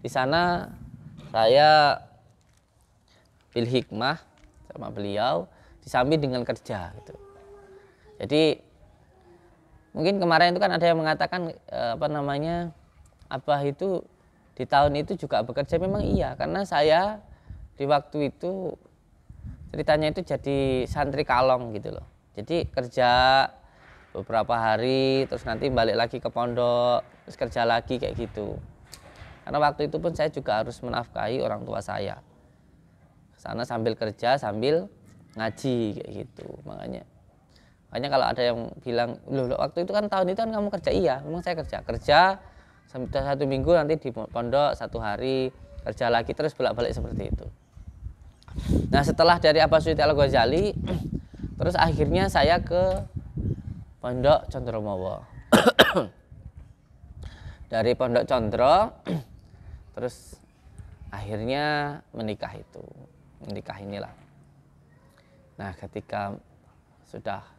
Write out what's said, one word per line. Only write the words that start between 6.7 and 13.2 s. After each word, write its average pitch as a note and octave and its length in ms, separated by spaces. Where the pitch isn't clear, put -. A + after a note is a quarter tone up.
gitu. - 160
Jadi D3+ 400
mungkin F#3 240
kemarin F3 360
itu F#3 80
kan F#3 120
ada E3+ 120
yang E3 120
mengatakan, D#3+ 520
eh, A#2+ 440
apa D3+ 160
namanya, D3+ 600